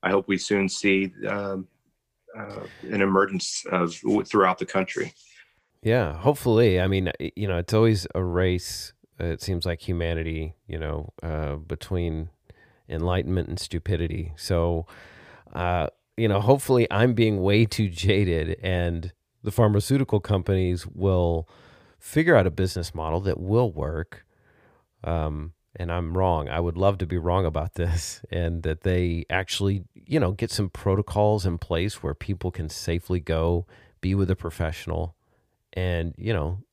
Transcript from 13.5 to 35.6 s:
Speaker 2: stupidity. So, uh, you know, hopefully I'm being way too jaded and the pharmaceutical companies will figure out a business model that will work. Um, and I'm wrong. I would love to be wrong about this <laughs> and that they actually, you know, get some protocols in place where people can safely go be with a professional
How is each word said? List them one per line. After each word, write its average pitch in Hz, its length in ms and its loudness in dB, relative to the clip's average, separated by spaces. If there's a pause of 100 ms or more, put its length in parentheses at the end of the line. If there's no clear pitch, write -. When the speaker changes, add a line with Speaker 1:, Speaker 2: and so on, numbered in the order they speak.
Speaker 2:
stupidity. 82 760 -4
So, 85 520 0 (680)
uh, 87 340 0 (300)
you 113 100 2
know, 101 140 2
hopefully 127 480 4
I'm 117 240 4
being 107 280 2
way 101 240 6
too 107 240 0
jaded 85 760 2
and 87 500 -2 (300)
the 107 80 -4
pharmaceutical 110 680 4
companies 92 680 0
will 87 600 2 (520)
figure 165 360 2
out 95 120 8
a 85 40 0
business 92 420 -4
model 80 280 -2
that 98 180 -2
will 107 320 0
work. 78 540 -6 (800)
Um, 78 500 -4 (220)
and 87 160 -6
I'm 85 260 -2
wrong. 87 300 2
I 76 140 -2
would 85 160 -2
love 95 220 2
to 92 60 -2
be 85 120 -2
wrong 87 280 0
about 78 280 -2
this 85 520 -2
<laughs> - 60 -12
and 85 320 -2
that 78 180 -2
they 90 480 0
actually, 98 540 0 (100)
you - 260 -2
know, 95 120 2
get 104 200 -4
some 98 180 -2
protocols 104 760 2
in 87 120 0
place 87 440 -4
where 71 120 -4
people 90 380 -6
can 78 180 -8
safely 85 500 -4
go 82 460 0 (340)
be 92 160 0
with 95 140 2
a 92 60 2
professional 82 800 -6 (580)